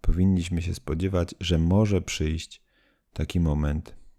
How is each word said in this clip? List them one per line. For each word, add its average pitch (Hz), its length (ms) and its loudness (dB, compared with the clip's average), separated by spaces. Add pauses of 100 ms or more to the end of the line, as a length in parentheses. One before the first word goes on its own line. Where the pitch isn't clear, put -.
Powinniśmy 87 600 2
się 85 120 -2
spodziewać, 85 640 -2
że 87 180 0
może 95 440 2
przyjść - 600 -6 (500)
taki 82 280 -2
moment 76 560 0 (220)